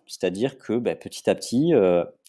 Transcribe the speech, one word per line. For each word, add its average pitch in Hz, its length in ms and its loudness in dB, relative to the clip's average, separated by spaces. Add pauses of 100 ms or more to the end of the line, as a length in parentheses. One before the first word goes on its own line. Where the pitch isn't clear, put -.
c'est-à-dire 101 520 -4
que, - 160 -6
ben, 110 200 -2
petit - 360 -6
à 95 40 4
petit, 151 380 0
euh, 90 320 4 (240)